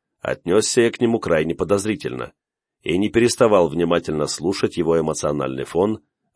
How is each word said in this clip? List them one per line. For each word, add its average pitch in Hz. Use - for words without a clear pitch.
отнесся 101
я 117
к -
нему 117
крайне 82
подозрительно 90
и 87
не 104
переставал 110
внимательно 82
слушать -
его 82
эмоциональный 73
фон, 104